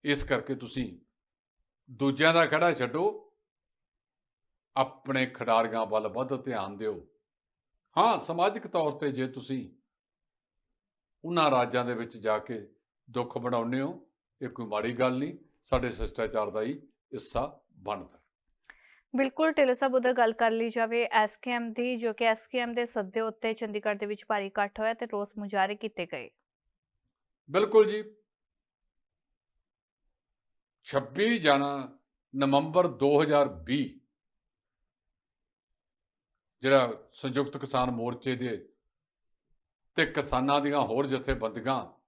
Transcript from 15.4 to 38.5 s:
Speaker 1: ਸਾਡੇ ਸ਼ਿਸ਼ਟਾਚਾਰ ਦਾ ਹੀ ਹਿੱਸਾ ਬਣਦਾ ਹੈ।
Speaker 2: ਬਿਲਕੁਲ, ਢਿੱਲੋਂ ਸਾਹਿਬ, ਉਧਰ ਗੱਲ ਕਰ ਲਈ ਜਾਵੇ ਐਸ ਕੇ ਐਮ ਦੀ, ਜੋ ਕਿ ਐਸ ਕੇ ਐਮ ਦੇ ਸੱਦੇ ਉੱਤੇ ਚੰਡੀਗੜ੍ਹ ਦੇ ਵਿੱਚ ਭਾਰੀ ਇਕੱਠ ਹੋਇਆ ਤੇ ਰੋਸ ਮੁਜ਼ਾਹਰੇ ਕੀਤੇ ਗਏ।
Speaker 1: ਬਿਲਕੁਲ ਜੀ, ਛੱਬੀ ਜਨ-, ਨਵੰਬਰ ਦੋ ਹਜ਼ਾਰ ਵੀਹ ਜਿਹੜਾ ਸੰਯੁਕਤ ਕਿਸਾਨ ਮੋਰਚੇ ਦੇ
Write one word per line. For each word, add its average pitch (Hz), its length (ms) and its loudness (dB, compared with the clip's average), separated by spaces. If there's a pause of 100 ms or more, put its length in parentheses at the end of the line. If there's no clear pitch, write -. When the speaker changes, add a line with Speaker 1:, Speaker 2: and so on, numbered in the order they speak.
Speaker 1:
ਸਾਡੇ 127 260 0
ਸ਼ਿਸ਼ਟਾਚਾਰ 110 580 -4
ਦਾ 107 120 -4
ਹੀ 123 160 -4 (360)
ਹਿੱਸਾ 123 460 -6 (120)
ਬਣਦਾ 98 460 -10
ਹੈ। - 40 -20 (960)
Speaker 2:
ਬਿਲਕੁਲ, 285 360 2
ਢਿੱਲੋਂ 269 220 4
ਸਾਹਿਬ, 262 200 0
ਉਧਰ 254 180 2
ਗੱਲ 233 200 4
ਕਰ 226 180 2
ਲਈ 226 200 0
ਜਾਵੇ 233 340 0
ਐਸ 214 340 2
ਕੇ 247 120 -10
ਐਮ 233 220 -4
ਦੀ, 247 240 -2
ਜੋ 226 160 -4
ਕਿ 233 120 -2
ਐਸ 220 220 2
ਕੇ 254 120 -4
ਐਮ 240 160 -4
ਦੇ 240 120 -2
ਸੱਦੇ 220 340 -4
ਉੱਤੇ 226 340 -4
ਚੰਡੀਗੜ੍ਹ 208 440 -4
ਦੇ 208 80 -4
ਵਿੱਚ 208 220 -8
ਭਾਰੀ 202 180 -2
ਇਕੱਠ 202 340 -4
ਹੋਇਆ 220 140 0
ਤੇ 233 120 -6
ਰੋਸ 202 320 -6
ਮੁਜ਼ਾਹਰੇ 202 380 -2
ਕੀਤੇ 196 300 -8
ਗਏ। 131 240 -12 (1200)
Speaker 1:
ਬਿਲਕੁਲ 208 400 6
ਜੀ, 214 140 -4 (2750)
ਛੱਬੀ 160 560 0
ਜਨ-, 139 600 2 (380)
ਨਵੰਬਰ 151 500 4
ਦੋ 143 360 4
ਹਜ਼ਾਰ 147 260 4
ਵੀਹ 104 520 -4 (2500)
ਜਿਹੜਾ 127 520 4
ਸੰਯੁਕਤ 139 440 -4
ਕਿਸਾਨ 127 340 0
ਮੋਰਚੇ 120 460 -4
ਦੇ 117 320 -6 (1300)